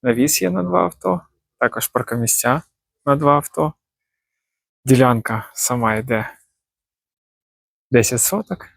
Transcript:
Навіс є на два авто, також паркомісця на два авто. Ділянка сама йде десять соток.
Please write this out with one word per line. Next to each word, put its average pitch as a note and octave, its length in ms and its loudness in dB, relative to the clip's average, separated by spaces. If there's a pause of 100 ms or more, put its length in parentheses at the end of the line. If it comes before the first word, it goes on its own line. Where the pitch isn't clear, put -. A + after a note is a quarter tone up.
Навіс B2+ 400 0
є F#3 80 0
на F#3 120 -2
два B2+ 220 0
авто, F#2 360 -2 (380)
також A#2+ 300 -2
паркомісця A#2+ 720 -2 (440)
на C#3+ 100 2
два D3 200 4
авто. D#3 360 -4 (1120)
Ділянка B2 720 2
сама A#2 400 -2
йде A2 420 -4 (1500)
десять A#2+ 300 2
соток. - 560 -4